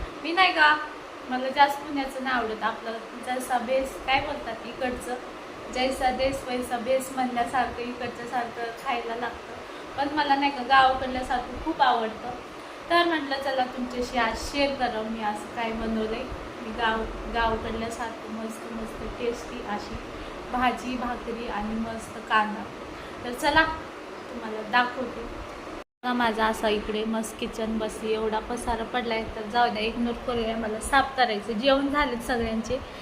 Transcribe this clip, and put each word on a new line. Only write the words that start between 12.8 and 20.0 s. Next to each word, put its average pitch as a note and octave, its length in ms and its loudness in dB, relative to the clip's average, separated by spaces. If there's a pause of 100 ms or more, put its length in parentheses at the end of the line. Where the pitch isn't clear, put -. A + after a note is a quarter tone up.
तर E4+ 140 6
म्हटलं C#4+ 320 2
चला C4+ 280 2
तुमच्याशी B3 540 -2
आज A3+ 340 0
शेअर C#4 220 2
करावं A3 320 0
मी A3+ 160 -4
असं G#3 340 -4
काय A3+ 160 -2
बनवलंय. A3 520 -2 (420)
मी A3 40 -6
गाव, A3 320 0 (320)
गावाकडल्यासारखं A3+ 1000 -2
मस्त A3+ 380 -8
मस्त A3 480 -8
टेस्टी A#3 480 -4
अशी - 260 -4 (580)